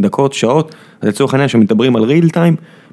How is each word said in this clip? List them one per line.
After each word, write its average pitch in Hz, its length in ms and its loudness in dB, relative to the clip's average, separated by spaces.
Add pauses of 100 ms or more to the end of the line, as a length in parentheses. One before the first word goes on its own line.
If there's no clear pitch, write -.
דקות, 135 320 -2
שעות, 143 420 -2 (260)
אז 110 80 -4
לצורך 127 260 -2
העניין 135 140 2
שמדברים 113 480 2
על 110 80 0
real 160 260 2
time, 170 240 0 (380)